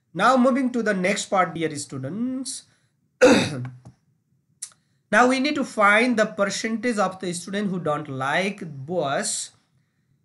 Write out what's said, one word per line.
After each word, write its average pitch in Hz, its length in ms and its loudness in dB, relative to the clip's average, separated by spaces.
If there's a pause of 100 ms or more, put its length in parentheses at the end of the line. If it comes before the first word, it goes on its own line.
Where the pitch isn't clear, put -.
(120)
Now 226 240 4
moving 254 340 4
to 240 120 -2
the 208 120 0
next 190 320 0
part, 180 280 0
dear 156 220 -4
students. 214 920 -8
<clears throat> - 40 -20 (2500)
Now 226 160 6
we 262 140 2
need 294 140 0
to 269 100 -2
find 220 540 4
the 214 80 4
percentage 214 720 -2
of 190 200 0
the 180 140 -6
student 196 380 -6
who 185 100 -4
don't 151 280 -4
like 156 540 -4 (240)
bus. 170 640 -4 (720)